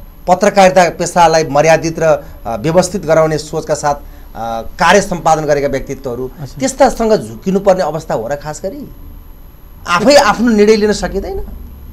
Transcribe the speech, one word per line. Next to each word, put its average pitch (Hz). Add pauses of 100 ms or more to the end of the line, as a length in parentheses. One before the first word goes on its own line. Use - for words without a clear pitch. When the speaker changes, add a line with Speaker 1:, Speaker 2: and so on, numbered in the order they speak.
(280)
Speaker 1:
पत्रकारिता 185
पेसालाई 165
मर्यादित 160
र, 160
अ, 143
व्यवस्थित 165
गराउने 156
सोचका 156
साथ, 143
अ, 113
कार्य 180
सम्पादन 160
गरेका 143
व्यक्तित्वहरू, 131 (100)
Speaker 2:
हजुर। 139
Speaker 1:
त्यस्तासँग 247
झुकिनुपर्ने 190
अवस्था 156
हो 113
र 143
खास 151
गरी? 277 (1000)
आफै 202
आफ्नो 254
निर्णय 214
लिन 208
सकिँदैन? 196 (520)